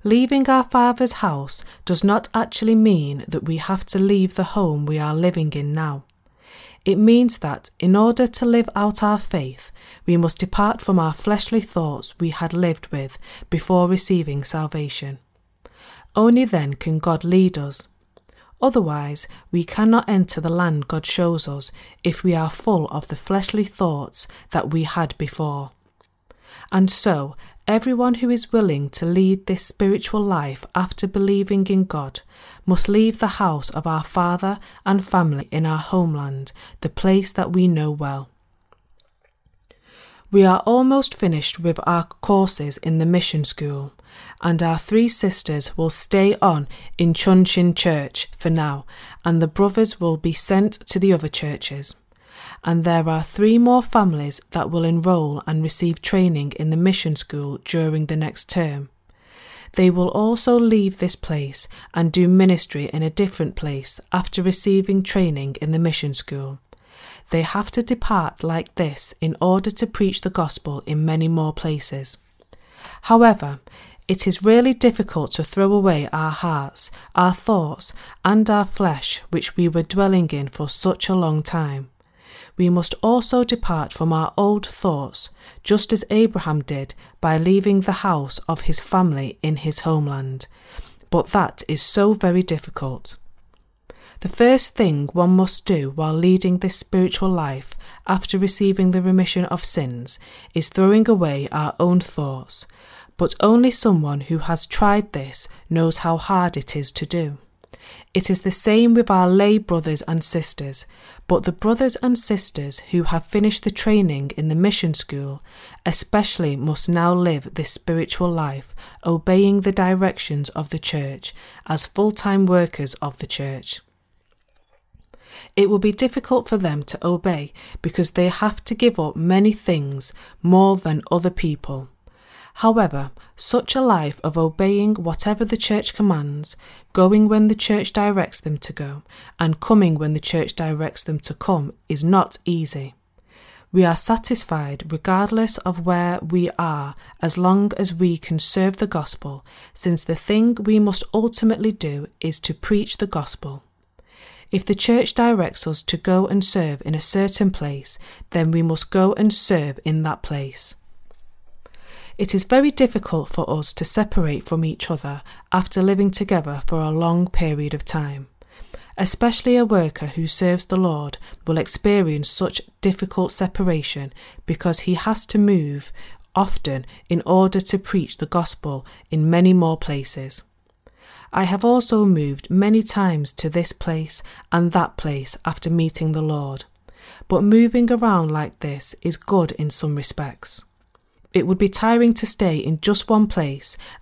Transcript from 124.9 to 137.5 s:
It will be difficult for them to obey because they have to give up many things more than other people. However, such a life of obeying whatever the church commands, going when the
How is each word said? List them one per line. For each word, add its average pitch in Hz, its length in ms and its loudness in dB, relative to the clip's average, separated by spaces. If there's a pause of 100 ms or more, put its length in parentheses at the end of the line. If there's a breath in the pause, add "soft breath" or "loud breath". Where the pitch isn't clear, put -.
It 196 140 4
will 208 100 2
be 208 120 2
difficult 254 560 -2
for 220 100 -2
them 151 260 -2
to - 220 -8
obey 170 480 -2 (280 loud breath)
because - 300 -2
they 180 180 2
have 208 360 -2
to 226 100 -4
give 233 240 2
up 151 160 -4
many 185 360 4
things 143 640 -4 (280 loud breath)
more 190 360 6
than 160 240 -2 (100)
other 175 200 0
people. 139 580 -6 (640 soft breath)
However, 190 560 0 (260 soft breath)
such - 360 -2
a 269 80 0
life 170 400 0
of 156 160 -4
obeying 196 580 2
whatever 196 500 -2
the 220 100 -2
church - 380 -4
commands, 147 640 -2 (340 loud breath)
going 208 380 4
when 214 180 4
the 214 80 2